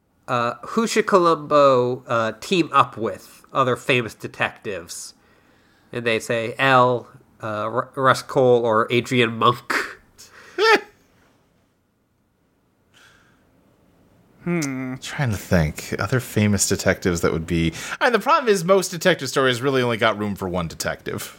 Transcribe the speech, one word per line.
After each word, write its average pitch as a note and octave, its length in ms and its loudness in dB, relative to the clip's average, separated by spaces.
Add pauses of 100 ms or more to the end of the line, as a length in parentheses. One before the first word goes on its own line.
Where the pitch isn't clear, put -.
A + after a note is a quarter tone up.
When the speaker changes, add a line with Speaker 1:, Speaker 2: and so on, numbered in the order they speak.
(280)
Speaker 1:
uh, A#2+ 260 -2 (140)
who A3+ 180 -2
should G#3+ 200 0
Columbo, C#3+ 1000 2
uh, A2+ 340 -2
team E3+ 320 0
up C3+ 240 2
with? - 560 -8
Other B2+ 240 0
famous B2 380 -2
detectives. - 1000 -10 (800)
And A#2+ 140 -6
they A2 140 0
say A#2 380 -4
L, B2 500 4 (340)
uh, A2+ 40 -10
R-, A2 500 -6
Russ C3 260 2
Cole, B2 420 4
or A2+ 260 2
Adrian A#2+ 460 0
Monk. - 420 0
<laughs> - 60 -4 (4000)
Speaker 2:
Hmm. C3+ 580 -4
Speaker 3:
Trying C3 300 -4
to F#2+ 40 -2
think. D#2+ 600 -2
Other B2 220 -2
famous G#2 480 0
detectives F#2 540 0
that F#2 100 2
would D#2+ 160 -6
be, E2 240 0 (280)
and B3+ 140 2
the G#3+ 60 2
problem C#4 280 0
is F#3+ 160 2
most F#3 280 2
detective E3 360 0
stories B2+ 320 0
really C3 220 0
only A#2+ 140 0
got A2 200 2
room G#2 200 -4
for F#2+ 120 -6
one F2 200 -2
detective. - 720 -8